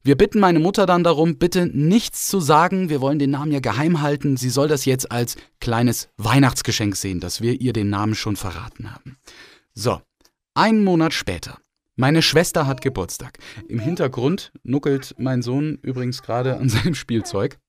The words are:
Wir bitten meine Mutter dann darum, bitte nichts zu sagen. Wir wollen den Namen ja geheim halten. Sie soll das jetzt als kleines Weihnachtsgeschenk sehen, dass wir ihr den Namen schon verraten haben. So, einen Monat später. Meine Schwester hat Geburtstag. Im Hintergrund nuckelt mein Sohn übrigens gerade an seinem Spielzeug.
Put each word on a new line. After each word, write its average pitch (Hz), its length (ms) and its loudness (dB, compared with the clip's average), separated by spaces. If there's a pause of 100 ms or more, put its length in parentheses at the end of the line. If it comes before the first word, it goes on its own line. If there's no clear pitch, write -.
Wir 139 160 4
bitten 214 220 4
meine 175 200 6
Mutter 196 260 4
dann 175 180 4
darum, 165 340 4
bitte 175 300 2
nichts 165 600 0
zu 196 120 0
sagen. 175 500 4
Wir 143 120 0
wollen 147 180 0
den 139 120 2
Namen 147 200 -2
ja 139 80 0
geheim 147 420 0
halten. 147 360 0
Sie 123 120 -2
soll 139 180 2
das 147 180 0
jetzt 131 260 0
als 120 240 -4 (240)
kleines 120 580 0
Weihnachtsgeschenk 113 800 2
sehen, 95 240 -6
dass 90 220 -8
wir 117 180 -2
ihr 123 140 -2
den 104 160 0
Namen 104 260 0
schon 107 200 -4
verraten 92 560 -12
haben. - 260 -20 (560)
So, 101 280 -2 (540)
einen 214 280 4
Monat 165 300 2
später. - 460 -8 (380)
Meine 131 240 2
Schwester 160 440 2
hat 135 160 -4
Geburtstag. - 560 -6 (300)
Im 117 100 -8
Hintergrund 147 760 -2 (100)
nuckelt 139 560 -2
mein 131 240 -2
Sohn 143 400 -4
übrigens 127 400 -6
gerade 123 340 -2
an 135 120 0
seinem 123 260 0
Spielzeug. 110 720 -4